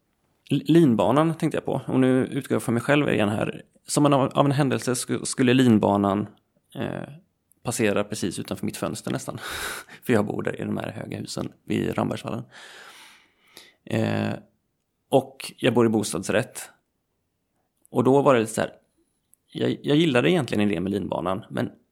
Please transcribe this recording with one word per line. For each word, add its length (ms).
L-, 140
linbanan 680
tänkte 240
jag 80
på. 220
Och 120
nu 260
utgår 300
jag 80
från 100
mig 100
själv 260
igen 200
här. 320
Som 180
en, 80
av, 240
av 80
en 60
händelse 420
sku-, 320
skulle 280
linbanan, 760
eh, 260
passera 400
precis 360
utanför 260
mitt 120
fönster 340
nästan. 260
<laughs> 340
För 100
jag 120
bor 180
där 180
i 20
de 140
här 140
höga 260
husen 340
vid 320
Rambergsvallen. 460
Eh, 480
och 480
jag 160
bor 120
i 40
bostadsrätt. 800
Och 140
då 180
var 120
det 60
lite 140
så 80
här, 100
jag, 320
jag 140
gillade 340
egentligen 380
idén 140
med 80
linbanan, 580
men, 200